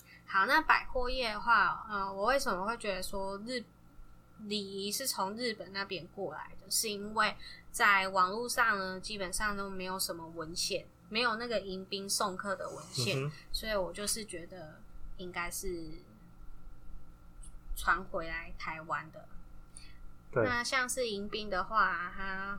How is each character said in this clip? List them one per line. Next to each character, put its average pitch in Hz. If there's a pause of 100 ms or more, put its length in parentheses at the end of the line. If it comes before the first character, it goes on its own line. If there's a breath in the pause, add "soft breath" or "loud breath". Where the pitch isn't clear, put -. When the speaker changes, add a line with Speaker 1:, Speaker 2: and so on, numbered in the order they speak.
(260 soft breath)
Speaker 1:
好， 190
那 302
百 -
货 247
业 254
的 208
话， 196
呃， 196
我 196
为 269
什 226
么 185
会 226
觉 202
得 185
说 196
日-， 254 (840)
礼 208
仪 196
是 262
从 202
日 233
本 185
那 196
边 185
过 190
来 -
的， -
是 -
因 208
为 208 (340 loud breath)
在 196
网 190
络 240
上 226
呢， 185
基 208
本 185
上 208
都 196
没 185
有 185
什 185
么 165
文 165
献， - (220)
没 214
有 240
那 240
个 226
迎 190
宾 196
送 196
客 196
的 185
文 165
献， 135
Speaker 2:
嗯 143
哼。 - (200 loud breath)
Speaker 1:
所 -
以 214
我 175
就 202
是 214
觉 175
得 170 (380)
应 180
该 175
是 170 (1800)
传 185
回 170
来 165
台 160
湾 156
的。 - (1040 soft breath)
Speaker 2:
对。 117
Speaker 1:
那 -
像 254
是 240
迎 202
宾 208
的 185
话， 185
它 196